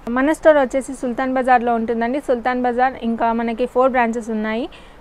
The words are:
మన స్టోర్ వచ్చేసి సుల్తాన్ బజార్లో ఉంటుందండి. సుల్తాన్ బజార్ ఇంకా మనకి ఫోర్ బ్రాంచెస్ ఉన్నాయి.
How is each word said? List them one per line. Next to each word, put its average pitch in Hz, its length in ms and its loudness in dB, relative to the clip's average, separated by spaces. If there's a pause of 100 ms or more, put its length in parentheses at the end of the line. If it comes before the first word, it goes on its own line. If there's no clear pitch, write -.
మన 262 220 2
స్టోర్ 311 260 6
వచ్చేసి 269 360 0
సుల్తాన్ 262 400 -4
బజార్లో 247 420 2
ఉంటుందండి. 233 440 -2
సుల్తాన్ 247 440 -2
బజార్ 247 380 0
ఇంకా 226 320 0
మనకి 233 320 -2
ఫోర్ 254 260 2
బ్రాంచెస్ 233 380 -2
ఉన్నాయి. 220 400 -4 (320)